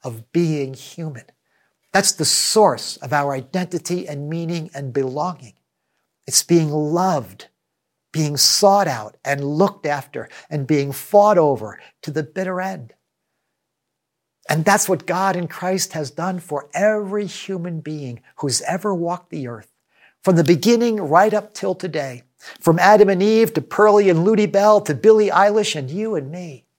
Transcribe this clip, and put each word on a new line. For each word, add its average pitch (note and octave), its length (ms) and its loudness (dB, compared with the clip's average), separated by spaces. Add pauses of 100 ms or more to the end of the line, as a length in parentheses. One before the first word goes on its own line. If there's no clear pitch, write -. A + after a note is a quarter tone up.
of A2+ 300 -14
being D3+ 420 -2
human. D3 500 -14 (680)
That's G3 200 0
the D3+ 140 -4
source - 720 0
of C3+ 140 -10
our C#3+ 200 -2
identity F3+ 760 -6
and D3 220 -10
meaning E3 460 -8
and C#3 180 -10
belonging. C3+ 640 -6 (720)
It's - 160 -2
being E3 280 0
loved, D3+ 800 -4 (640)
being D3+ 240 -4
sought G3 500 4
out A2+ 380 -8
and C#3+ 320 -4
looked D#3 300 0
after, C#3 420 -8 (220)
and C#3+ 160 -6
being C#3 260 0
fought G3+ 460 4
over A#2+ 420 0 (220)
to - 80 -12
the D3+ 120 -6
bitter F#3 380 -8
end. F#3 320 -12 (1600)
And D3+ 160 -2
that's G3+ 240 2
what F3+ 180 -2
God F#3 300 -2
in F3 100 -4
Christ F#3 460 -6
has D3+ 180 -8
done F3+ 300 -6
for D3 320 -10
every G#3 540 -2
human F3 540 -10
being C#3+ 420 -12 (140)
who's C3 260 -4
ever F#3 320 -4
walked E3+ 360 -6
the D3 160 -10
earth, A#2+ 260 -16 (500)
from F#3 140 4
the E3 80 4
beginning A3 520 2
right F#3+ 380 4
up G#3 180 -4
till G3 220 -6
today, D3 480 -10 (360)
from E3 200 4
Adam G3 300 8
and F#3 140 2
Eve A3 320 4
to E3 60 0
Pearlie G#3 480 4
and E3 160 4
Ludi G#3 220 2
Bell G3+ 340 4
to F3+ 140 -4
Billie G#3+ 340 6
Eilish G#3 480 2
and C3+ 140 -8
you G#3+ 240 -6
and C#3+ 160 -6
me. E3 340 -16 (140)